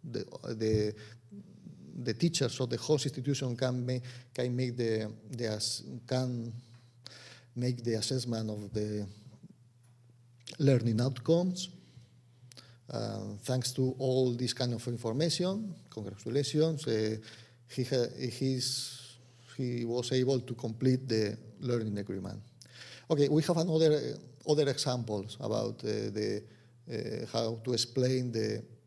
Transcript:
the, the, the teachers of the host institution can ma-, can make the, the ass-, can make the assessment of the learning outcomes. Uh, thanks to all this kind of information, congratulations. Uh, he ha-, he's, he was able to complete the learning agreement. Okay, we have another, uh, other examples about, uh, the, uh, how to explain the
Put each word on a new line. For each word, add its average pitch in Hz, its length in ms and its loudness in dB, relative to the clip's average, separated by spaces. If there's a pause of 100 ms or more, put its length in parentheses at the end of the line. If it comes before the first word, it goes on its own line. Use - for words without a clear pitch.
the, 110 220 -6 (300)
the, 110 400 2 (1080)
the 120 120 0
teachers 160 460 2
of 123 100 0
the 123 80 -2
host 147 260 2
institution 131 520 -2
can 123 280 0
ma-, 127 140 0 (340)
can 123 240 0
make 123 200 0
the, 110 360 0 (180)
the 117 180 -4
ass-, 107 340 -2 (240)
can 123 460 0 (1040)
make 120 280 0
the 117 100 2
assessment 113 540 -2
of 104 240 -6
the 104 340 -2 (1500)
learning 120 420 6
outcomes. 165 680 2 (1200)
Uh, 107 520 -6
thanks 127 300 0
to 131 260 0
all 131 340 4
this 120 200 0
kind 123 220 0
of 110 120 -6
information, 160 880 0 (140)
congratulations. 139 1000 0
Uh, 110 300 2 (520)
he 131 160 -2
ha-, 123 340 2
he's, - 1000 -2 (400)
he 120 280 -2
was 120 280 0
able 127 280 4
to 123 140 -6
complete 127 540 2
the 110 280 2 (240)
learning 113 380 0
agreement. 98 400 -6 (720)
Okay, 143 180 6
we 151 160 4
have 175 120 4
another, 160 360 6
uh, 127 580 -2
other 143 180 6
examples 113 720 0
about, 110 440 -2
uh, 107 280 0
the, 104 300 -2 (480)
uh, 113 420 -4
how 113 320 0
to 123 80 0
explain 127 580 2
the 110 320 0 (240)